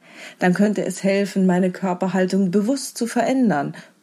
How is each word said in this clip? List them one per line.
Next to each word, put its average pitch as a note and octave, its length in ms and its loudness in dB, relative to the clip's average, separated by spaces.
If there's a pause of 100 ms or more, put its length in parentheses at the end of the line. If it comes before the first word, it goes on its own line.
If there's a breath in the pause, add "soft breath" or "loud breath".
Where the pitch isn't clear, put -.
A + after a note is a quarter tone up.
(380 loud breath)
Dann F3+ 160 4
könnte G3+ 320 2
es - 180 -6
helfen, G3 440 2
meine F3+ 240 2
Körperhaltung F#3 800 -2
bewusst G#3+ 480 -2
zu A#3 80 -2
verändern G#3+ 640 0 (300 loud breath)